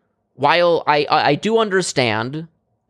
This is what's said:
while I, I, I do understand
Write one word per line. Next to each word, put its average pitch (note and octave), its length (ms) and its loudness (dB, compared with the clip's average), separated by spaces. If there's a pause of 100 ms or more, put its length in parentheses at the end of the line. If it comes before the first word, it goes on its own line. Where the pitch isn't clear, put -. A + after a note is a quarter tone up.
(340)
while E3 520 2
I, D3+ 240 2
I, C3+ 200 2
I D3 60 2
do A3 240 0
understand D3+ 920 -2 (400)